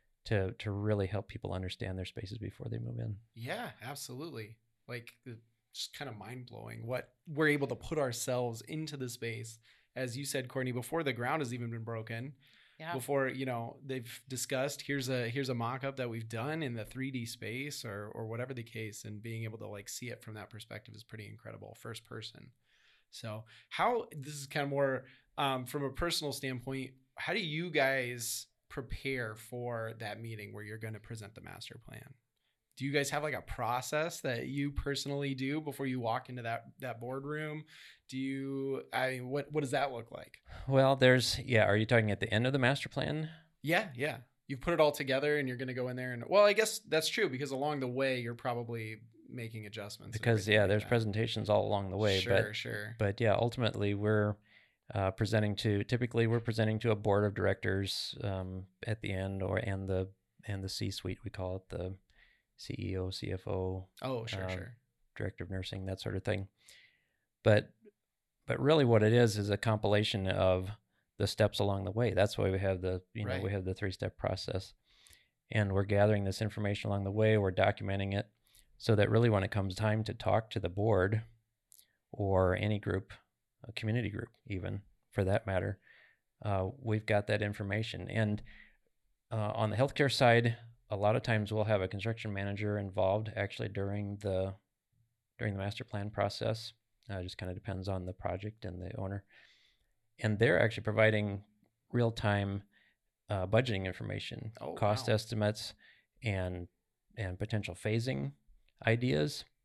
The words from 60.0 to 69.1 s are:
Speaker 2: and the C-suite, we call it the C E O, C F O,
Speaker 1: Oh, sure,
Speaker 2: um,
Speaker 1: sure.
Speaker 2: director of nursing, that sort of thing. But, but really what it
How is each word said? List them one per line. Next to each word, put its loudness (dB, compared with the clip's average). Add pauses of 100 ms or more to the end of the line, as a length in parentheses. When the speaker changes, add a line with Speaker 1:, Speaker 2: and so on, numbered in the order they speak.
Speaker 2:
and -4
the -4
C-suite, -6
we -8
call -6
it -12
the -6 (640)
C -10
E -4
O, -2
C -6
F -6
O, -2 (160)
Speaker 1:
Oh, -4
sure, -6
Speaker 2:
um, -4
Speaker 1:
sure. -8 (420)
Speaker 2:
director -6
of -10
nursing, -6
that -6
sort -6
of -6
thing. -2 (920)
But, 6 (760)
but -2
really 8
what 8
it 8